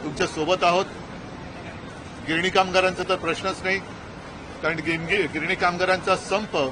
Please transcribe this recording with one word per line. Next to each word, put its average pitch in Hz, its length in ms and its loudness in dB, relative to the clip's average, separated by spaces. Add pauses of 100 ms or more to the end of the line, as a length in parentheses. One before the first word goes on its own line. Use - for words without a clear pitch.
तुमच्या 151 240 -2
सोबत 170 360 2
आहोत. 180 220 6 (1400)
गिरणी 165 220 2
कामगारांचा 185 600 4
तर 185 60 4
प्रश्नच 175 480 -2
नाही, 190 160 0 (840)
कारण 160 140 0
गिरणी, 165 520 0
गिरणी 160 280 -2
कामगारांचा 185 600 4
संप 196 420 0 (140)